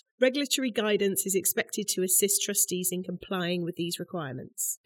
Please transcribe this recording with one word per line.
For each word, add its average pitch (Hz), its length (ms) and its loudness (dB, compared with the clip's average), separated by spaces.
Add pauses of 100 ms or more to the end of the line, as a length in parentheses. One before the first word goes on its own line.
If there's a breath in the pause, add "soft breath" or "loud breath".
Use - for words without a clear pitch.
(220)
regulatory 262 480 2
guidance 202 560 2
is 196 100 0
expected - 540 -2
to 185 140 0
assist 196 400 4
trustees 185 480 0
in 185 120 -2
complying 180 600 -2
with 170 120 -4
these 170 240 -2
requirements. 156 840 -6